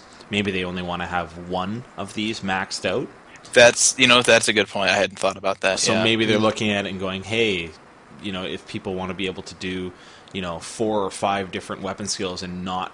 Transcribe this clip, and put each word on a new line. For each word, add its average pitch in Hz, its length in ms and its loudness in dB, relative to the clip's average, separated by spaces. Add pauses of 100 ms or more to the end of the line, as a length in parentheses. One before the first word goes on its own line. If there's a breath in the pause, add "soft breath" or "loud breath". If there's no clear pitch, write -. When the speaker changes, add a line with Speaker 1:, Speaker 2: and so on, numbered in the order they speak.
(280 loud breath)
Speaker 1:
Maybe 101 240 0
they 92 120 -2
only 90 180 -6
wanna 87 240 -4
have 87 420 -6
one 92 360 -4 (120)
of 98 180 -10
these 107 260 -4
maxed 95 440 -4
out." 101 240 -2 (460 loud breath)
Speaker 2:
That's, 120 440 8
you 127 80 6
know, 123 140 8
that's 113 280 6
a 113 40 4
good 104 160 2
point. 95 220 0
I 95 60 4
hadn't 98 220 0
thought 95 200 0
about 98 240 -2
that, 95 180 2
Speaker 1:
So 117 120 2
Speaker 2:
yeah. 110 120 2
Speaker 1:
maybe 113 220 4
they're 107 120 4
looking 107 320 2
at 101 140 2
it 95 60 -6
and 95 100 -8
going, 95 240 -4
"Hey, 98 460 0 (520)
you 101 100 -6
know, 92 120 -6
if 85 240 -8
people 101 260 -6
wanna 92 200 -6
be 95 120 -4
able 92 180 -6
to - 100 -16
do, 92 380 -6 (420 loud breath)
you 95 80 -6
know, 85 160 -6
four 107 440 -2
or 92 80 -2
five 98 400 -2
different 98 300 -8
weapon 98 260 -6
skills 92 360 -6
and 90 200 -8
not 92 320 -4